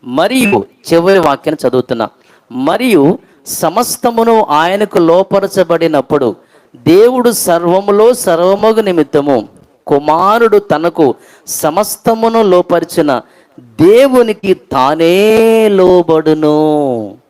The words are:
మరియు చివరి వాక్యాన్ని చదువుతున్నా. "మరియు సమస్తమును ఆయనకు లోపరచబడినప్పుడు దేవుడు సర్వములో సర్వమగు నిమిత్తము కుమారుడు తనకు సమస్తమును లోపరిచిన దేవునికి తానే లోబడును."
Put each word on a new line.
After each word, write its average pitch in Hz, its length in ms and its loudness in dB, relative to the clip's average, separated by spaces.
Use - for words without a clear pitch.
మరియు 180 600 -2
చివరి 175 260 2
వాక్యాన్ని 151 500 -2
చదువుతున్నా. 120 400 -4
"మరియు 165 680 0
సమస్తమును 226 1000 -2
ఆయనకు 185 540 -2
లోపరచబడినప్పుడు 165 1400 0
దేవుడు 226 540 2
సర్వములో 196 840 0
సర్వమగు 202 680 0
నిమిత్తము 147 680 -2
కుమారుడు 190 720 0
తనకు 160 560 -2
సమస్తమును 226 960 -2
లోపరిచిన 170 800 0
దేవునికి 208 920 2
తానే 196 1120 0
లోబడును." 156 1500 0